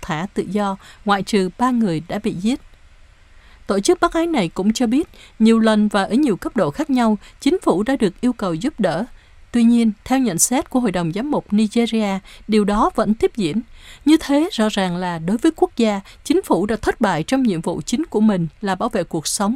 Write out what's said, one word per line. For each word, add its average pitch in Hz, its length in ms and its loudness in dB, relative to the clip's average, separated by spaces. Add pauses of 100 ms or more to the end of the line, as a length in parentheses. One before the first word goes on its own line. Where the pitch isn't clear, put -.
thả 165 320 -6
tự - 160 -4
do, 196 280 -4 (280)
ngoại 202 180 0
trừ 190 340 0
ba 254 140 0
người 190 360 0
đã 208 160 -6
bị 208 100 -2
giết. 220 260 -2 (1080)
Tổ 202 120 0
chức 349 200 2
bác 339 140 0
ái 330 140 0
này 240 260 0
cũng 220 200 0
cho 240 140 0
biết, 262 220 0 (300)
nhiều 226 200 6
lần 214 280 4
và 202 160 0
ở 185 100 -4
nhiều 254 220 2
cấp - 220 -6
độ 170 140 2
khác - 180 -6
nhau, 226 280 2 (220)
chính 349 220 2
phủ 202 220 2
đã 269 120 0
được 202 260 -2
yêu 240 120 0
cầu 185 200 -4
giúp 196 260 -4
đỡ. 185 260 0 (460)
Tuy 240 120 2
nhiên, 233 280 4 (140)
theo 262 140 2
nhận 202 200 0
xét - 300 0
của 254 100 0
Hội 240 120 0
đồng 175 200 -2
Giám 233 200 -4
mục 277 220 -4
Nigeria, 214 680 0 (280)
điều 208 180 2
đó 214 300 2
vẫn 220 180 0
tiếp 381 220 0
diễn. 196 260 -2 (440)
Như 311 140 6
thế, 294 320 0
rõ 214 180 0
ràng 185 260 -2
là 175 240 -4
đối 185 180 -2
với 320 180 -6
quốc 359 220 0
gia, 208 240 0 (220)
chính 359 200 0
phủ 202 220 0
đã 220 100 -4
thất - 260 -4
bại 175 220 0
trong 269 200 -2
nhiệm 185 180 0
vụ 165 200 -6
chính 240 240 -4
của 214 160 -2
mình 190 260 2 (140)
là 196 140 -2
bảo 208 140 -4
vệ 185 140 -2
cuộc 165 240 -6
sống 214 280 -2